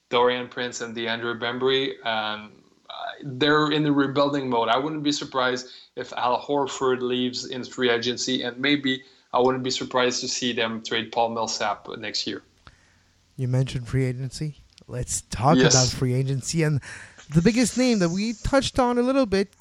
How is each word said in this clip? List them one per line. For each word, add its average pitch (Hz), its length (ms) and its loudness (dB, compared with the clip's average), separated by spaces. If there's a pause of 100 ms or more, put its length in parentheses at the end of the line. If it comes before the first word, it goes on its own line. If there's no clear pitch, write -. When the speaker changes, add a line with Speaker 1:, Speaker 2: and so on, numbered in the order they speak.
Speaker 1:
Dorian 123 400 2
Prince 123 320 -8
and 113 160 -8
DeAndre 117 420 -4
Bembry, 127 540 0 (120)
and, 107 460 -4 (380)
uh, - 40 -16 (300)
they're 147 480 4
in 151 120 2
the 147 100 4
rebuilding 139 560 2
mode. 117 200 2
I 120 100 4
wouldn't 151 240 -4
be 143 100 2
surprised 127 560 -2 (280)
if 127 180 -10
Al 120 260 0
Horford 131 600 0
leaves 123 460 -2
in 127 180 -8
free 123 260 0
agency, 120 520 -2
and 123 160 -6
maybe 135 440 0 (300)
I 123 80 4
wouldn't 127 240 2
be 131 60 -2
surprised 127 500 0
to 127 80 -6
see 123 240 -4
them 113 300 -4
trade 113 300 -4
Paul 117 180 0
Millsap 110 580 -4 (100)
next 104 280 -6
year. 101 160 -6 (920)
Speaker 2:
You 127 120 -4
mentioned 127 400 -2
free 131 160 0
agency. 131 520 -6 (320)
Let's 120 340 -6
talk 131 340 2
Speaker 1:
Yes. 127 180 6
Speaker 2:
about 131 240 2
free 123 160 0
agency, 135 480 0
and 151 180 2 (480)
the 156 140 4
biggest 226 340 4
name 240 220 4
that 170 120 2
we 208 240 -2
touched - 440 0
on 247 200 4
a 240 40 4
little 262 240 4
bit, 196 340 0